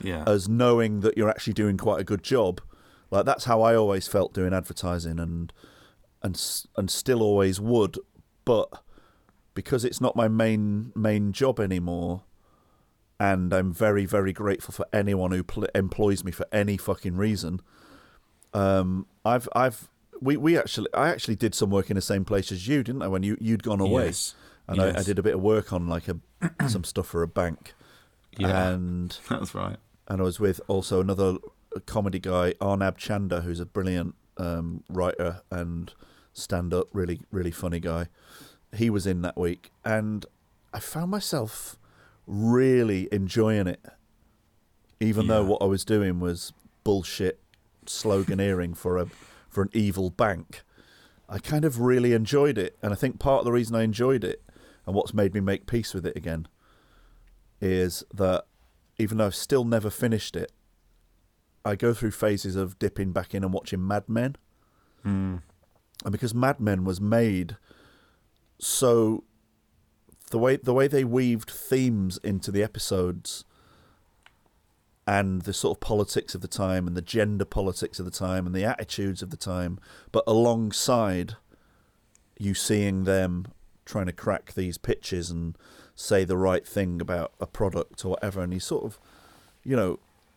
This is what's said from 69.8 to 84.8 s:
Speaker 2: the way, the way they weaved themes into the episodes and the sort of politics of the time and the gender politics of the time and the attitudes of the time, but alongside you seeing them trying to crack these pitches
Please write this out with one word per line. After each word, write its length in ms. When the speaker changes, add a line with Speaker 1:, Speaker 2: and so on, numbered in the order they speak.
Speaker 2:
the 80
way, 180
the 160
way 160
they 160
weaved 460
themes 720
into 260
the 120
episodes 800
and 360
the 100
sort 240
of 40
politics 540
of 60
the 80
time 380
and 100
the 60
gender 420
politics 540
of 60
the 60
time 360
and 80
the 100
attitudes 580
of 80
the 60
time, 420
but 140
alongside 1080
you 160
seeing 500
them 420
trying 180
to 60
crack 420
these 240
pitches 520